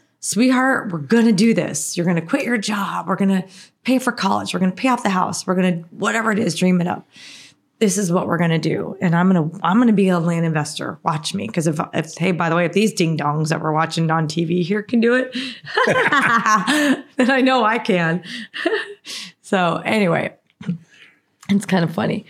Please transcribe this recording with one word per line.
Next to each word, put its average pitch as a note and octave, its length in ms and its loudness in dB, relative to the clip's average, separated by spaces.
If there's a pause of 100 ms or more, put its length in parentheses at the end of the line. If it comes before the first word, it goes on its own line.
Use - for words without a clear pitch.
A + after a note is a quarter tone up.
(200)
sweetheart, B3+ 720 2
we're E3+ 80 -4
gonna A3+ 320 4
do A3 220 4
this. - 420 -4
You're E3+ 100 -2
gonna E3+ 200 0
quit C#4 180 -2
your A#3+ 140 -2
job. F#3 500 -6
We're F#3 80 0
gonna F#3+ 300 2 (400)
pay B3+ 140 2
for B3 120 0
college. G3 420 -4
We're F3+ 60 -4
gonna F#3 140 2
pay C4 160 0
off B3 140 0
the G#3+ 80 0
house. F3 360 -2
We're F#3 80 0
gonna, F3+ 360 0
whatever G#3+ 400 -2
it G3+ 80 0
is, E3+ 160 -2
dream F3+ 260 4
it E3+ 60 0
up. - 200 -6 (720)
This G3 200 2
is F3+ 120 -2
what F3+ 160 0
we're E3+ 120 0
gonna E3 200 2
do. B2+ 400 -4
And E3+ 160 2
I'm F3+ 160 4
gonna, D#3+ 180 2 (140)
I'm F3+ 140 2
gonna A#3 160 6
be F#3+ 160 4
a F3+ 100 2
land E3 260 0
investor. D#3 580 -4
Watch D#3 320 -4
me." - 120 -6
'Cause E3+ 200 -2
if, D#3 120 -2 (140)
if, D#3+ 240 -6
hey, F3+ 160 0
by E3 160 -2
the E3 60 0
way, F3 100 2
if D#3 80 -4
these G#3 180 2
ding E3 260 0
dongs D3+ 320 -2
that E3 120 -2
we're D#3 100 -2
watching D#3+ 400 0
on D#3+ 160 0
T E3+ 160 -4
V F3 200 0
here G#3 180 -2
can A#3 180 0
do A#3 140 4
it, B3+ 180 -2 (320)
<laughs> - 240 0 (1300)
then B3+ 160 2
I C4 100 4
know B3+ 220 4
I A3 160 2
can. F3 480 0
<laughs> A#3+ 60 -14 (1080)
So F3 440 0
anyway, F3+ 480 0 (1160)
it's G3+ 160 2
kind F3 200 2
of D#3+ 80 -4
funny. - 360 -4